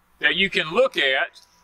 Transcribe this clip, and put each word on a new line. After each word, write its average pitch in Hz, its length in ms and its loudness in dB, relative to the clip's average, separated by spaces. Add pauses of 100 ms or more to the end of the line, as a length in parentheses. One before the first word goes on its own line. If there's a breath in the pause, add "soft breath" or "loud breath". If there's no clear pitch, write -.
(200)
that 147 160 0
you 190 140 0
can 165 220 -4
look 240 260 0
at 139 420 -2 (240)